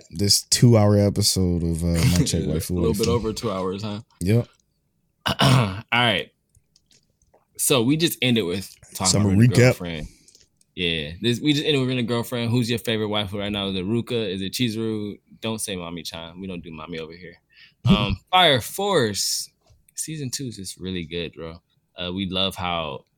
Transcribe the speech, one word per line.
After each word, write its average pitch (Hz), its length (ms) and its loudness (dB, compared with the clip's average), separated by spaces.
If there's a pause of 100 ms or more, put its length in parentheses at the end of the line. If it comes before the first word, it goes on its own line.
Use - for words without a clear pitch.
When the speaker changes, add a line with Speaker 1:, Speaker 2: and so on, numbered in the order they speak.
Speaker 1:
could 82 100 -10
Speaker 2:
this 101 260 2
two-hour 104 540 6
episode 95 640 2
of, 85 200 -2
uh, 87 40 0
Speaker 1:
<laughs> 85 320 4
Speaker 2:
My 135 60 4
Check 82 200 0
Speaker 1:
A - 20 -4
Speaker 2:
Waifu 82 300 -2
Speaker 1:
little 113 180 2
bit 101 80 -2
Speaker 2:
Waifu. 113 60 2
Speaker 1:
over 113 260 0
two 113 160 -4
hours, 95 320 -4
huh? 104 180 -8 (200)
Speaker 2:
Yep. 107 280 2 (760)
Speaker 1:
<clears throat> - 0 -
All 113 560 2 (100)
right. 117 380 2 (1300)
So 127 260 2
we 139 140 2
just 156 260 -2
ended 117 220 2
with 92 300 -6 (200)
talking 95 160 -2
Speaker 2:
Summer 101 200 2
Speaker 1:
about 95 100 4
Rent 123 120 8
a - 20 0
Speaker 2:
recap. - 40 0
Speaker 1:
Girlfriend. 85 480 2 (680)
Yeah. 82 460 -4
This, 117 200 0
we 151 120 2
just 143 140 -2
ended 143 140 2
with 127 80 -2
Rent 127 120 -4
a 120 40 -2
Girlfriend. 117 460 -4
Who's 120 200 0
your 120 80 -2
favorite 110 300 -2
waifu 104 300 -4
right 101 140 -4
now? 101 160 -4
Is 95 80 -4
it 90 80 -4
Ruka? 117 280 -2 (200)
Is 95 80 -6
it 95 120 -6
Chizuru? 110 680 -4 (220)
Don't 110 200 -6
say 98 160 -6
Mommy 85 260 -10
Chan. 85 380 -14
We 98 60 -10
don't 87 160 -10
do 87 100 -18
Mommy 80 260 -12
over 80 160 -12
here. 87 260 -20
Speaker 2:
<laughs> - 40 -20 (420)
Speaker 1:
Um, 101 300 2 (140)
Fire 160 300 4
Force 151 880 -2 (460)
season 151 360 -10
two 135 180 -8
is 107 80 -12
just 95 220 -14
really 90 260 -6
good, 82 280 -8
bro. 82 300 -14 (340)
Uh, 90 160 -6
we 95 160 -2
love 92 260 -2
how 85 500 -4 (140)